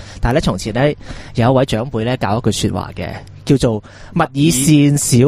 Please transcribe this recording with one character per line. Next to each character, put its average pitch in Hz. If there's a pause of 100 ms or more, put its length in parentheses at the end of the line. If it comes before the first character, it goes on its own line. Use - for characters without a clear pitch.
(200)
但 117
係 -
呢， 170
從 107
前 110
呢， 143 (420)
有 120
一 131
位 131
長 120
輩 110
呢， 127
教 104
一 - (100)
句 101
說 92
話 85
嘅， 85 (340)
叫 143
做 113 (320)
"勿 165
以 147
善 143
小 131